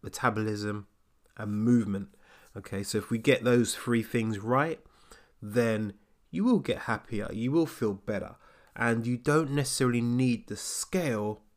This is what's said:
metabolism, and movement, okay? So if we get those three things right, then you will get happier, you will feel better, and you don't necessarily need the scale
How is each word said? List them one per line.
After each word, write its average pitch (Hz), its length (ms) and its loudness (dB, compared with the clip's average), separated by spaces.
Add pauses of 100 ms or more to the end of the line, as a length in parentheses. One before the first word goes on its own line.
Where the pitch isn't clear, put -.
metabolism, 104 840 -2 (480)
and 107 160 -6
movement, 104 640 2 (400)
okay? 98 280 -8
So - 140 -4
if 101 120 -6
we 117 80 0
get 120 260 4
those 120 320 4
three 117 280 0
things 110 360 -2
right, 131 400 0 (640)
then 107 540 0 (360)
you 185 140 -2
will 240 140 4
get - 240 -4
happier, 107 500 -4
you 117 180 -2
will 165 140 4
feel 110 280 -2
better, 98 440 -8 (360)
and 117 320 0
you 123 120 -2
don't 147 340 0
necessarily 131 480 0
need 120 480 0
the 107 80 -8
scale 110 840 -4 (160)